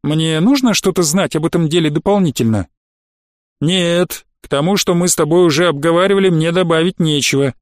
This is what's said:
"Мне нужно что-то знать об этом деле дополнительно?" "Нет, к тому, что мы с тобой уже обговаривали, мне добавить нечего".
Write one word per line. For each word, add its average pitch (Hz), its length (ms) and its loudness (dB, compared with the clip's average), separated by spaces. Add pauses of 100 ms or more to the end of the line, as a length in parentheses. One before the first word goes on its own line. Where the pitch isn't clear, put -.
"Мне 156 360 -2
нужно 254 340 2
что-то 185 300 -2
знать 165 320 -2
об 156 100 -2
этом 165 240 -2
деле 160 200 0
дополнительно?" 147 760 0 (920)
"Нет, 175 640 -2 (160)
к - 60 -20
тому, 165 300 0
что 175 180 0
мы 175 120 0
с - 80 0
тобой 165 300 2
уже 165 220 2
обговаривали, 175 600 2
мне 160 220 0
добавить 170 480 0
нечего". 139 640 0